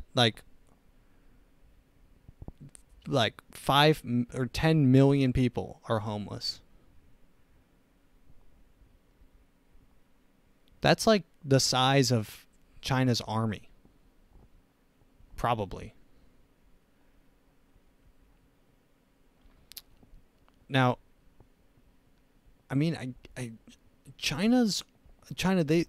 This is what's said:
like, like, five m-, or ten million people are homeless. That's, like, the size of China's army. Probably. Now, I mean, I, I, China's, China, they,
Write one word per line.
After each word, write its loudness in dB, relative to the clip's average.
like, 2
like, -2
five 2
m-, -4
or -4
ten 2
million 4
people -2
are -2
homeless. -10
That's, 2
like, 2
the 4
size 2
of -4
China's 0
army. -6
Probably. -4
Now, 2
I -4
mean, 0
I, -12
I, -12
China's, 0
China, 0
they, 0